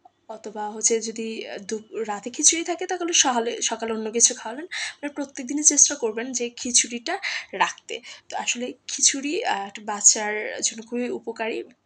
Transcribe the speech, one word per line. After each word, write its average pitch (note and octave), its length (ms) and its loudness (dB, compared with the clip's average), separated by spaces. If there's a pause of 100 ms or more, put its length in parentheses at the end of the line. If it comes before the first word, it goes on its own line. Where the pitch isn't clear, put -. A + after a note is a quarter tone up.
(280)
অথবা G#3+ 420 -6
হচ্ছে A3 300 2
যদি, A3 480 -6
আহ, A#2+ 100 -8
দু-, G#3+ 480 -6
রাতে G#3 240 -6
খিচুড়ি D#4+ 340 4
থাকে F4 220 -2
তাহলে F4+ 260 -2
সকালে, A#3+ 500 2
সকালে A3+ 300 -2
অন্য A3 180 -2
কিছু A#3 240 6
খাওয়ালেন। B3+ 320 -10
মানে - 420 -6
প্রত্যেক C#4 380 -8
দিনই D4 160 0
চেষ্টা D4 320 6
করবেন A#3 380 -2
যে A#3+ 180 -2
খিচুড়িটা A#3+ 680 0 (340)
রাখতে। - 480 -2 (280)
তো - 80 -6
আসলে B3 360 -2 (160)
খিচুড়ি, - 560 2
আহ, G3 220 0
একটা G#3+ 180 -14
বাচ্চার G#3+ 800 2
জন্য A3+ 180 -4
খুবই A#3+ 280 -2
উপকারী, A3+ 520 -4 (240)